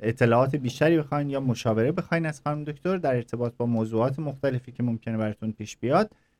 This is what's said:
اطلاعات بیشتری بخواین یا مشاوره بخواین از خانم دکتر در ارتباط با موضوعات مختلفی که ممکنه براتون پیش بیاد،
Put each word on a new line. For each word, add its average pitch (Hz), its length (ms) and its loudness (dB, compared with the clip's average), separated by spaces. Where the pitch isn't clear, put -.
اطلاعات 120 560 4
بیشتری 147 420 2
بخواین 147 320 -2
یا 135 100 -2
مشاوره 120 520 0
بخواین 170 340 -2
از 151 140 -6
خانم 147 240 -4
دکتر 151 320 -4
در 147 200 0
ارتباط 117 400 -4
با 120 100 -2
موضوعات 113 520 0
مختلفی 139 540 -4
که 127 100 -6
ممکنه 113 340 -2
براتون 110 360 -4
پیش - 240 -12
بیاد، 165 340 0